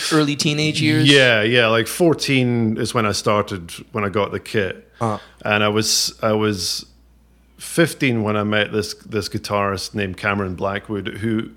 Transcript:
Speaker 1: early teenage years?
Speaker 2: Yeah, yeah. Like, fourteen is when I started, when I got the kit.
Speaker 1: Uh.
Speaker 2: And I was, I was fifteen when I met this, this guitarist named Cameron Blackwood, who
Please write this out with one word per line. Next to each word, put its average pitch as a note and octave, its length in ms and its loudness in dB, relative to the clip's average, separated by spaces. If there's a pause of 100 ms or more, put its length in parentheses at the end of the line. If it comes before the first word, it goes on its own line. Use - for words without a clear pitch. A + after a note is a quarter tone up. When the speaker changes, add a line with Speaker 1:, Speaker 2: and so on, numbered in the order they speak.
(140)
Speaker 1:
early D3 240 2
teenage D3+ 440 0
years? D3+ 300 4
Speaker 2:
Yeah, B2 300 6
yeah. A#2 260 4
Like, A2+ 200 2
fourteen B2 880 0
is A#2+ 160 -4
when A2+ 120 2
I G#2 60 0
started, G2+ 600 -2 (200)
when G#2+ 140 -2
I G2+ 40 -2
got G2 220 -2
the G2+ 80 -4
kit. - 500 -4 (120)
Speaker 1:
Uh. G#2+ 160 -2 (260)
Speaker 2:
And G#2+ 180 2
I G#2 60 4
was, - 560 0
I A2 80 2
was G#2+ 540 -2 (720)
fifteen C3 640 0
when G#2+ 120 0
I G#2 80 0
met G#2 280 0
this, G#2 220 -2
this F#2+ 360 -6
guitarist G2+ 640 -2
named G2 240 -4
Cameron G2+ 380 -2
Blackwood, G2 520 -4 (120)
who A2 380 -2